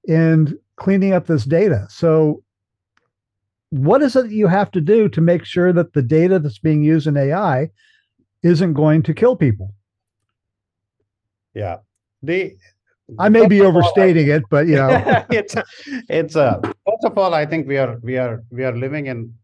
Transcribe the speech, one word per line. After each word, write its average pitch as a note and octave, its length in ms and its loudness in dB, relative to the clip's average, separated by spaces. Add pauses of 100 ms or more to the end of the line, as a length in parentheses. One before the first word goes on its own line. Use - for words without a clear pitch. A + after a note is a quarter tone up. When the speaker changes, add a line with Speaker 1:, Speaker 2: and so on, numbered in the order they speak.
Speaker 1:
in D#3+ 480 2 (200)
cleaning G3 380 0
up F3 120 -2
this C#3 200 -2
data. D#3 440 0
So D#3 540 0 (1300)
what E3 320 2
is C4 120 -2
it B3 140 0
you G#3+ 160 -2
have G3 260 0
to F3 100 -2
do G#3 280 2
to - 100 -4
make E3+ 260 2
sure F3+ 280 0
that F3 200 -2
the C#3+ 100 0
data E3 340 2
that's D3 220 -6
being D3+ 240 0
used D#3 240 2
in D3 100 -2
A C#3 160 -2
I D#3+ 380 -2 (720)
isn't E3+ 300 2
going D#3 280 2
to D#3 140 -4
kill B3 200 0
people? G2+ 380 -2 (1800)
Speaker 2:
Yeah. G2 220 -8 (440)
The E3+ 340 -6 (600)
Speaker 1:
I F#3+ 100 0
may A3 200 6
be G3+ 100 4
Speaker 2:
first G3 120 6
of D#3+ 60 2
all, F3 60 4
Speaker 1:
overstating D#3+ 480 2
it, D3 220 0
but, D3+ 160 2
you D3+ 80 2
know. C#3 520 2
Speaker 2:
<laughs> - 40 -6
It's G#3 240 -4
a, A3 80 -4 (440)
it's D#3 280 -4
a, B2+ 280 0
first - 400 -6
of C4 140 -2
all, F#3 160 0
I D3+ 120 -2
think D3+ 220 -6
we C#3 100 -2
are, B2 240 -4
we B2+ 160 -6
are, A#2 340 -6
we B2 120 -8
are B2 120 -4
living C#3 320 -8
in A#2 260 -12 (100)